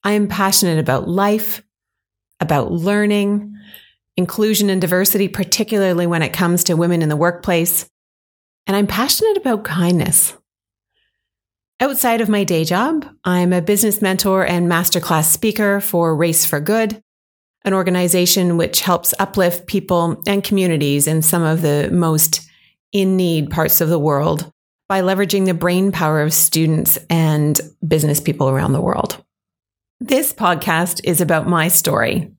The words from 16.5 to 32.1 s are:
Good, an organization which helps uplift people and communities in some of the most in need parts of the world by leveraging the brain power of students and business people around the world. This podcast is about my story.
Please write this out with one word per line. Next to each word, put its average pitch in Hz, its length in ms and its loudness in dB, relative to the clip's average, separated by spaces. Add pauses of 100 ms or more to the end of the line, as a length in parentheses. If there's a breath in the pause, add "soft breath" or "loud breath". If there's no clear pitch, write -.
Good, 214 420 -2 (640)
an 196 80 0
organization 180 800 2
which 170 260 0
helps - 360 -2
uplift 180 480 0
people 170 640 -2
and 202 160 0
communities 151 640 0
in 160 160 0
some 170 180 0
of 160 220 0
the 147 280 0
most 160 560 0 (440 loud breath)
in 190 260 0
need 165 320 0
parts 156 320 0
of 160 80 0
the 170 80 2
world 151 540 0 (380)
by 190 120 0
leveraging 190 460 0
the 180 80 0
brain 180 360 0
power 156 300 0
of 156 140 0
students - 640 0 (100)
and 151 500 2 (280)
business 151 340 2
people 135 260 -2
around 135 260 0
the 147 60 0
world. - 460 -4 (720)
This 269 340 -2
podcast 175 680 -2
is 170 160 0
about 160 280 0
my 170 200 2
story. - 720 0